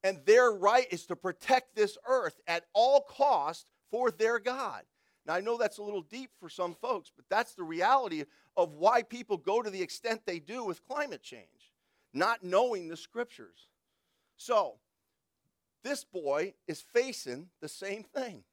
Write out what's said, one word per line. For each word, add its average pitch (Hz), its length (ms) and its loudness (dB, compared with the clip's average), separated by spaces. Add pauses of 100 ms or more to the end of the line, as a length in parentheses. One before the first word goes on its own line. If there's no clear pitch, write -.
and 180 220 -2
their 233 260 8
right 214 400 4
is 170 160 -8
to - 80 -4
protect - 600 -2
this 208 220 0 (100)
earth 247 400 -2
at 170 260 -4
all 269 280 6
costs 214 640 0 (260)
for 233 200 0
their 226 280 0
God. 214 440 -6 (420)
Now, 156 80 -4
I 185 80 0
know 233 160 -2
that's 214 220 -2
a 208 40 -12
little 208 200 -8
deep 240 260 -14 (100)
for 170 100 -18
some 175 260 -6
folks, 233 400 -6
but 135 140 -20
that's 220 260 -2
the 185 80 -10
reality 175 600 0 (300)
of 165 200 0
why 220 260 4
people 226 360 -6
go 190 240 0
to 214 80 -6
the 190 120 -6
extent 226 440 -6
they 175 140 -6
do 220 240 -10
with 180 220 -8
climate 277 380 -6
change, - 500 -20 (400)
not 190 300 -2
knowing 185 440 0
the 160 100 -12
scriptures. 151 680 -14 (720)
So, 180 380 0 (1080)
this 277 200 -6
boy 160 500 -4 (140)
is 160 140 -10
facing 180 680 -4 (100)
the 151 80 -12
same 202 360 -10
thing. 202 500 -10